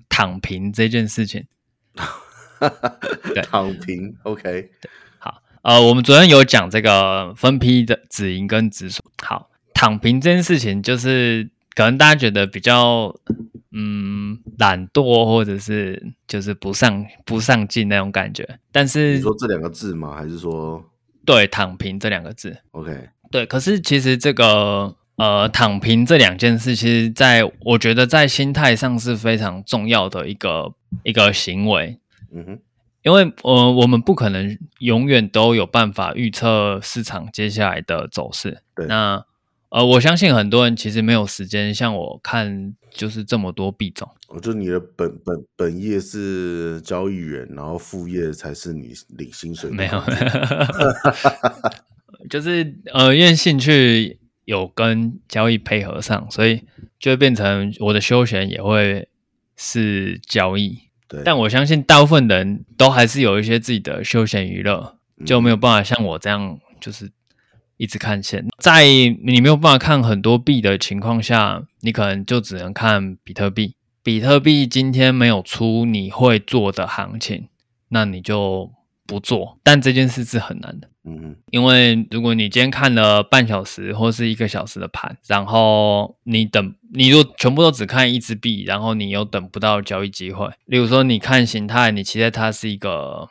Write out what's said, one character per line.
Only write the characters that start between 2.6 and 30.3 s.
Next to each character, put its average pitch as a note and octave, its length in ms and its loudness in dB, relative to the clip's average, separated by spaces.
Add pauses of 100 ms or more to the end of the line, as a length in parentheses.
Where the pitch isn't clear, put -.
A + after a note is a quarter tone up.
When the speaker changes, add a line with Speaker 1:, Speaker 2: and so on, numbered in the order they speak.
Speaker 1:
对。 - 80 -4
Speaker 2:
躺 F#2+ 380 -4
平， F#2 420 -10
OK。 G#2 220 -10
Speaker 1:
对， F#2 480 -12 (260)
好， - 240 -16 (220)
呃， A#2+ 180 2
我 A#2+ 120 4
们 B2+ 100 0
昨 C#3 140 6
天 F3+ 120 8
有 C#3 140 10
讲 G#2+ 260 2
这 A2 120 -2
个 F#2+ 540 2
分 C3+ 240 2
批 B2 240 4
的 A2+ 160 -2 (100)
止 F#2+ 240 -6
盈 F#2+ 140 -6
跟 A2 220 0
止 F#2 200 -14
损。 - 140 -12 (200)
好， - 260 -10 (240)
躺 G#2+ 240 0
平 A#2+ 220 0
这 D#3+ 140 2
件 F3+ 80 2
事 E3+ 160 0
情， G#2 240 -2
就 B2+ 160 -2
是 A#2+ 520 -2 (260)
可 A2+ 80 4
能 A#2+ 140 4
大 D3+ 100 6
家 D3+ 80 6
觉 B2+ 160 0
得 G2+ 160 0
比 F#2+ 120 -10
较， A#2+ 560 2 (560)
嗯， G#2 680 -6 (180)
懒 F#2 320 0
惰， A#2+ 360 4
或 A2+ 200 2
者 G2+ 140 -6
是 G#2 540 -8 (140)
就 G2+ 140 -8
是 G2+ 120 -6
不 G2 200 -10
上-， G#2 320 0 (200)
不 A2+ 140 -4
上 A2+ 280 0
进 G#2+ 200 -2
那 G2+ 100 0
种 G2 140 -4
感 G2 220 -4
觉， - 260 -14 (120)
但 C#3+ 160 2
是 D3 300 0
Speaker 2:
你 C3 40 -2
说 G#2+ 160 -2
这 A#2+ 100 -6
两 F#2 140 -2
个 E2+ 80 -6
字 F#2+ 260 -10
吗？ D2+ 200 -10
还 D2+ 120 -12
是 E2 120 -12
说？ D#2+ 440 -8 (420)
Speaker 1:
对， A#2 220 4
躺 F#2 300 -4
平 F#2+ 220 -8
这 A2 100 -4
两 F#2 120 -4
个 E2 120 -14
字。 F2+ 240 -16 (140)
Speaker 2:
OK。 D2+ 380 -14 (200)
Speaker 1:
对， B2 160 -2
可 C3 140 -6
是 F#3+ 200 -2
其 C#3+ 200 0
实 C3 180 0
这 C#3+ 160 0
个， G#2 640 2 (200)
呃， G#2 340 2
躺 G#2+ 300 0
平 A2+ 260 2
这 D#3 120 4
两 F#2+ 200 4
件 A#2 200 2
事， A#2 180 -2
其 A2+ 120 -2
实 A#2 240 2
在， A#2+ 380 4 (120)
我 A#2 160 2
觉 A2+ 160 2
得 B2 120 2
在 D3 220 4
心 C#3 240 -2
态 C3+ 240 2
上 B2 240 -2
是 A#2+ 160 -4
非 A2+ 220 0
常 G2 260 -6
重 A2 240 -4
要 G#2+ 220 0
的 F2+ 180 -8
一 G2+ 60 -8